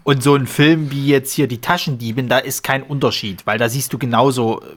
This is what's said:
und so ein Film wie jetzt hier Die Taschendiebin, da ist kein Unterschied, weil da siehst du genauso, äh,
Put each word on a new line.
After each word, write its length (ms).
und 220
so 100
ein 140
Film 420
wie 160
jetzt 260
hier 140
Die 140
Taschendiebin, 680
da 100
ist 260
kein 180
Unterschied, 640
weil 120
da 100
siehst 240
du 60
genauso, 640
äh, 40